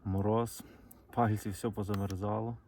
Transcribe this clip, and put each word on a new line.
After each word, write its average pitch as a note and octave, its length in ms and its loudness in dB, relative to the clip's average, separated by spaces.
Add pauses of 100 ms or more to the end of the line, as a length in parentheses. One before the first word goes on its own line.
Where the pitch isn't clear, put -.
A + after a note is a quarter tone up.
Мороз. G#2 580 2 (500)
Пальці G#2+ 360 2
все G2+ 200 -2
позамерзало. G#2 880 -2 (100)